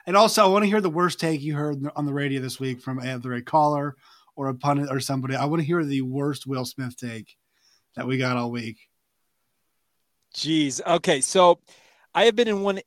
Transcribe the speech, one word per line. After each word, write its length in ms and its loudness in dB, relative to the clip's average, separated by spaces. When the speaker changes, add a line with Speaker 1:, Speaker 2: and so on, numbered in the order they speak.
Speaker 1:
And 80 0
also, 300 6
I 20 6
wanna 200 4
hear 120 2
the 100 0
worst 300 0
take 220 -2
you 120 -4
heard 320 -4
on 80 -4
the 80 -4
radio 260 -2
this 220 -8
week 200 -6
from 200 -8
either 320 -8
a 80 -6
caller 560 0
or 100 -4
a 80 -4
pundit 340 -2
or 120 -4
somebody. 340 -4
I 100 -2
wanna 180 0
hear 200 0
the 180 -2
worst 460 -6
Will 160 -4
Smith 320 -10
take 400 -14
that 120 -8
we 100 -2
got 200 -2
all 140 -4
week. 260 -10
Speaker 2:
Jeez. 520 -2
Okay, 360 2
so 380 6
I 120 4
have 120 6
been 100 4
in 140 -2
one, 260 0